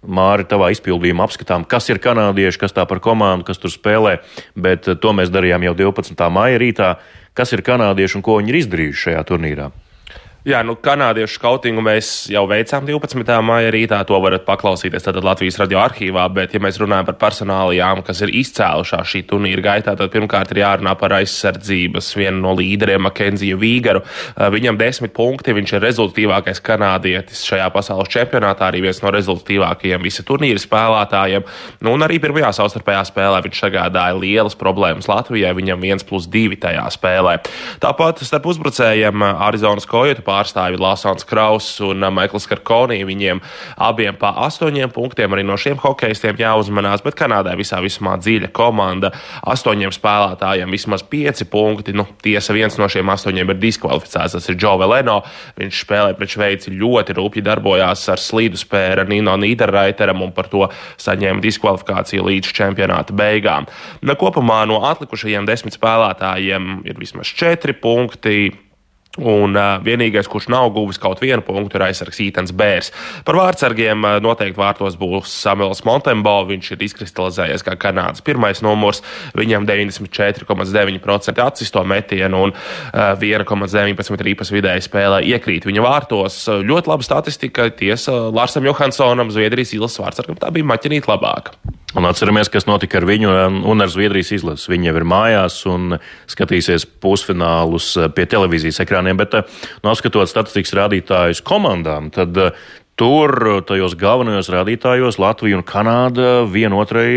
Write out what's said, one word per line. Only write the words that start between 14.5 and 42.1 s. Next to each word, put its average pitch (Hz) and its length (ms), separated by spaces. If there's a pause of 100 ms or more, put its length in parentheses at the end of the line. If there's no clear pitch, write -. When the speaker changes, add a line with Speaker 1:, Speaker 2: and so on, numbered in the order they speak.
Speaker 2:
tātad 92 240
Latvijas 92 320
radio 95 240
arhīvā, 92 480
bet, 95 240
ja 104 80
mēs 98 160
runājam 101 300
par - 100
personālijām, 95 880
kas 90 160
ir 104 80
izcēlušās 87 800
šī 92 160
turnīra 95 380
gaitā, 101 340
tad 98 140
pirmkārt 101 420
ir 98 60
jārunā 98 400
par 101 160
aizsardzības 95 960
vienu 95 300
no 92 160
līderiem, 98 480
Makenziju 98 500
Vīgaru. 113 460
Eh, - 500
viņam 113 240
desmit 117 380
punkti, 123 400
viņš 101 180
ir 98 80
rezultatīvākais 104 800
kanādietis 95 880
šajā 95 240
pasaules 98 400
čempionātā, 107 560
arī 92 160
viens 92 160
no 98 160
rezultatīvākajiem 92 880
visa 101 240
turnīra 135 320
spēlētājiem. 104 800 (400)
Nu, 113 160
un 156 80
arī 165 160
pirmajā 143 380
savstarpējā 101 500
spēlē 98 380
viņš - 160
sagādāja 90 500
lielas 101 400
problēmas 95 560
Latvijai, 104 480
viņam 92 240
viens 95 240
plus 87 240
divi 107 240
tajā 85 400
spēlē. 92 460 (420)
Tāpat 160 400
starp 139 320
uzbrucējiem, 110 720
eh, 98 240
Arizonas 104 400
Kojotu 131 320 (140)
pārstāvi 92 440
Lasons 95 440
Krauss 107 600
un, 98 200
eh, 95 60